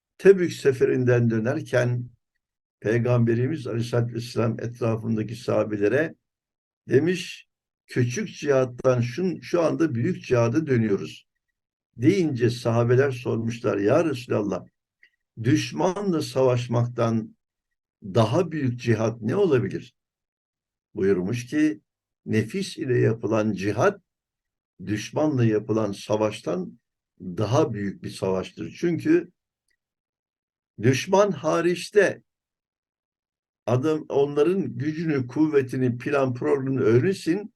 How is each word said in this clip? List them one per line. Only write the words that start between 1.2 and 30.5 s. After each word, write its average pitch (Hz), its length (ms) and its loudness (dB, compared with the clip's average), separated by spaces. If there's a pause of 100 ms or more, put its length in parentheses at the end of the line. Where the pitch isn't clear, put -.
dönerken 123 800 -2 (720)
Peygamberimiz 120 840 0
Aleyhisselatü 117 480 -2
Vesselam 113 460 -4
etrafındaki 113 760 -4
sahabelere 107 800 0 (720)
demiş, 165 600 0 (380)
"Küçük 131 500 -2
cihattan 131 640 2
şu, 165 420 -4
şu 175 200 0
anda 151 320 0
büyük 156 300 -2
cihada 123 420 2
dönüyoruz." 107 600 0 (680)
deyince 135 540 2
sahabeler 120 600 2
sormuşlar, 113 680 -4
"Ya 120 260 4
Resulallah, 110 640 -4 (760)
düşmanla 170 800 0
savaşmaktan 117 1120 0 (640)
daha 120 500 2
büyük 131 280 -4
cihat 113 400 0
ne 127 160 -4
olabilir?" 117 580 0 (1000)
Buyurmuş 98 520 0
ki, 151 340 0 (460)
"Nefis 110 520 -2
ile 123 200 0
yapılan 110 540 0
cihat, 104 480 0 (840)
düşmanla 127 580 -2
yapılan 110 480 0
savaştan 110 880 -4 (400)
daha 107 520 0
büyük 101 300 -8
bir - 80 -12
savaştır." 92 680 -6
Çünkü 165 520 0 (1500)